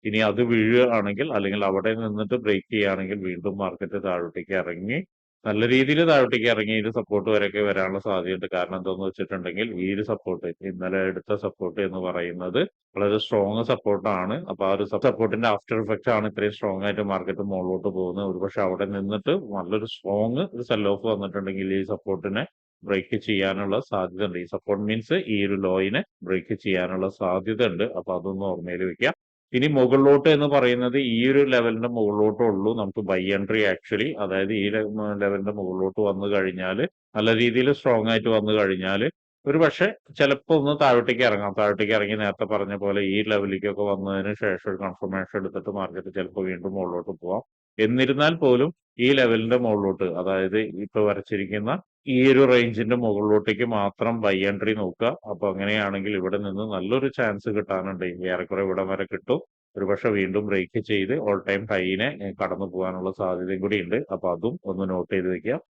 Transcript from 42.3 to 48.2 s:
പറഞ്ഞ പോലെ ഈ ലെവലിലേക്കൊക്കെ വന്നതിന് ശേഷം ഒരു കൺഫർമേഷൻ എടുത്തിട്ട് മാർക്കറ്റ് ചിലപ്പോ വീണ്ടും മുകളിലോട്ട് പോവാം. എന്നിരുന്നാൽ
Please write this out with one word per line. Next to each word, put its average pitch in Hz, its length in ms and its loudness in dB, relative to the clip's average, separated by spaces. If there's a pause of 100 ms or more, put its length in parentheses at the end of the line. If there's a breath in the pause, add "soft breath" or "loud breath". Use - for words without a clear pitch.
പറഞ്ഞ 101 300 -2
പോലെ 101 260 0
ഈ 98 200 0
ലെവലിലേക്കൊക്കെ 101 640 0
വന്നതിന് 98 500 -2
ശേഷം 101 360 -2
ഒരു 92 80 -6
കൺഫർമേഷൻ 95 600 -6
എടുത്തിട്ട് 95 300 -6
മാർക്കറ്റ് 92 460 -8
ചിലപ്പോ 95 280 -6
വീണ്ടും 92 300 -6
മുകളിലോട്ട് 90 380 -6 (100)
പോവാം. 95 200 -4 (380)
എന്നിരുന്നാൽ 131 560 2